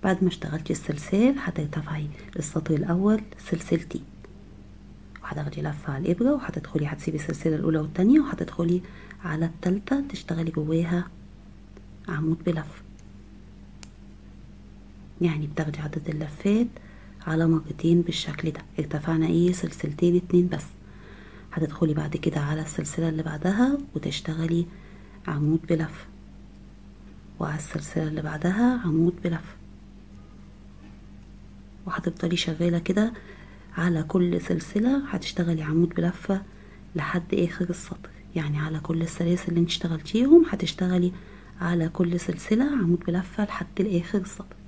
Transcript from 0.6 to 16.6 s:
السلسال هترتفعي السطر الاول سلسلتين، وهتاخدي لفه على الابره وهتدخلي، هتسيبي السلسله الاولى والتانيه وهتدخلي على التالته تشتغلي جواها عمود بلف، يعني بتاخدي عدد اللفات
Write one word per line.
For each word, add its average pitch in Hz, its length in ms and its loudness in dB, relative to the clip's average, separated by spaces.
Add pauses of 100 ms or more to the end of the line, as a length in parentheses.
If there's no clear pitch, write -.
السلسال 196 640 2
هترتفعي 151 680 -4 (320)
السطر 160 340 -2
الاول 185 480 4 (280)
سلسلتين، - 520 -2 (1200)
وهتاخدي 147 380 -6
لفه 147 320 -4
على 139 120 -2
الابره 240 280 4
وهتدخلي، 156 520 -2
هتسيبي 151 320 -4
السلسله 151 380 0
الاولى 160 240 2
والتانيه 185 400 6
وهتدخلي 175 640 0 (440)
على 160 200 0
التالته 202 640 0
تشتغلي 165 420 -4
جواها 165 560 2 (1000)
عمود 160 380 0
بلف، 160 380 -2 (2500)
يعني 151 260 2
بتاخدي 151 320 -4
عدد 151 300 -6
اللفات 196 580 2 (600)